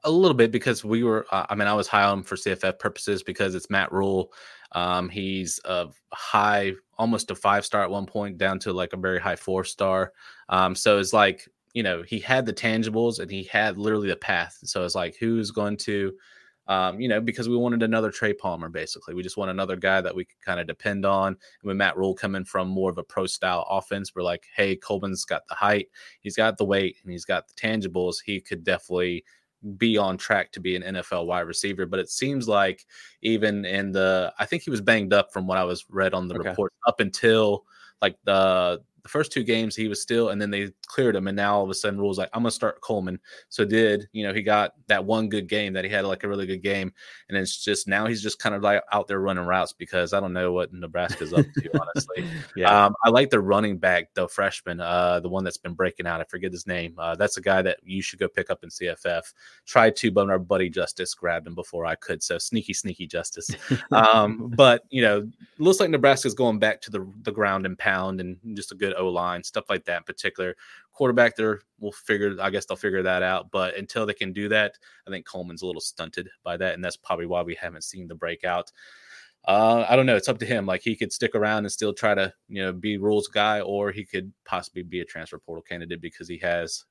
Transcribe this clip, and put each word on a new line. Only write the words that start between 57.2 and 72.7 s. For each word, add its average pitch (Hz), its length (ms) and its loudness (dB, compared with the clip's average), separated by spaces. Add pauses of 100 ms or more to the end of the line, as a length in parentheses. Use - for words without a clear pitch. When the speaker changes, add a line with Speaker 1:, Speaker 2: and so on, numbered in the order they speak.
Speaker 1:
a 95 40 -10
guy 95 200 4
that 92 220 0
you 95 180 -8
should - 180 -10
go 95 80 0
pick - 220 -4
up - 140 -6
in 85 60 -18
C - 180 -8
F 82 180 -8
F. 85 280 -4 (320)
Tried 113 320 6
to, 113 140 0
but 98 180 4
our 95 100 2
buddy 92 300 0
Justice 87 440 -6
grabbed 85 340 -4
him 85 80 -14
before 85 300 -8
I 82 100 -2
could. - 280 -8
So 85 140 -4
sneaky, 104 360 -4
sneaky - 340 -8
Justice. - 420 -8 (200)
Speaker 2:
<laughs> 131 80 0 (140)
Speaker 1:
Um, 110 640 6
but, 120 340 8
you 131 120 0
know, 104 280 4 (280)
looks 185 220 4
like 190 100 4
Nebraska's 135 440 4
going 113 260 2
back 107 220 2
to - 100 -16
the, 95 160 -6 (160)
the 110 80 -4
ground 101 340 0
and 92 120 -4
pound 95 420 -2
and 90 180 -8 (160)
just 98 180 -10
a 101 40 -16
good 98 220 -2
O-line, 87 460 -2
stuff - 260 -8
like 92 160 -4
that 87 120 -2
in 82 60 -8
particular. - 520 -6 (360)
Quarterback 120 440 4
there, 110 260 0 (180)
we'll 101 120 -8
figure, 101 480 0
I 98 100 0
guess 98 160 -2
they'll - 120 -6